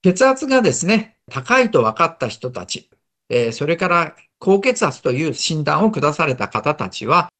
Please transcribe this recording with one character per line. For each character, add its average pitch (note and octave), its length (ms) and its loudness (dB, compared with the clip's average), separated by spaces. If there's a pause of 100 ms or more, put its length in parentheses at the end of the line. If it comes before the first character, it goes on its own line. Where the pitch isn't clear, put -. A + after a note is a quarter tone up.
血 F#3 220 4
圧 C4+ 200 0
が C4 140 2
で F#3+ 140 2
す - 100 -6
ね、 G#3+ 320 -2 (140)
高 A3+ 320 0
い A#3+ 80 0
と C3 120 2
分 A2 140 0
か E3+ 100 2
っ - 120 -6
た B2 100 -4
人 B2 220 -10
た F#2 160 -12
ち、 - 240 -12 (400)
え A#2+ 180 0
ー、 A2+ 40 -6
そ C#3+ 120 -6
れ E3 120 0
か F3+ 120 -2
ら E3+ 280 0 (220)
高 G3 220 2
血 A3 260 0
圧 C3+ 140 -6
と C3 120 -2
い D3+ 160 -2
う C#3 40 -4
診 D#3 320 -4
断 D3+ 220 2
を G#3+ 40 4
下 D3 220 0
さ D#3 140 -2
れ B2+ 100 -2
た G#2 120 -6
方 C#3+ 260 -2
た G2 160 -6
ち - 160 -10
は E3+ 340 0